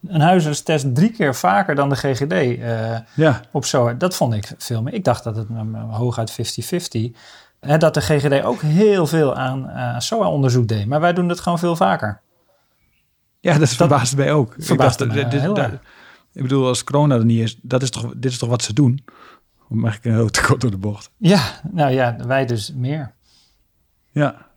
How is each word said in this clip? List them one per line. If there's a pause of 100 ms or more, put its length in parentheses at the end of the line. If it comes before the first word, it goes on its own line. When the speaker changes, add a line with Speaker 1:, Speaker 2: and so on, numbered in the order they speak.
Speaker 1:
Een
huisarts
test
drie
keer
vaker
dan
de
G
G
D,
eh, (160)
Speaker 2:
Ja. (100)
Speaker 1:
op
soa.
Dat
vond
ik
veel
meer.
Ik
dacht
dat
het,
eh,
hooguit
fifty
fifty. (480)
Hè,
dat
de
G
G
D
ook
heel
veel
aan,
eh,
soa-onderzoek
deed.
Maar
wij
doen
dat
gewoon
veel
vaker. (1200)
Speaker 2:
Ja,
dat
Speaker 1:
Dat
Speaker 2:
verbaasde
mij
ook.
Ik
Speaker 1:
verbaasde
Speaker 2:
dacht,
Speaker 1:
mij
Speaker 2:
dit,
Speaker 1:
heel
Speaker 2:
dit,
Speaker 1:
erg. (520)
Speaker 2:
Ik
bedoel,
als
corona
er
niet
is,
dat
is
toch,
dit
is
toch
wat
ze
doen? (640)
Om
eigenlijk
een
heel
tekort
door
de
bocht.
Speaker 1:
Ja, (300)
nou
ja, (100)
wij
dus
meer. (960)
Speaker 2:
Ja. (200)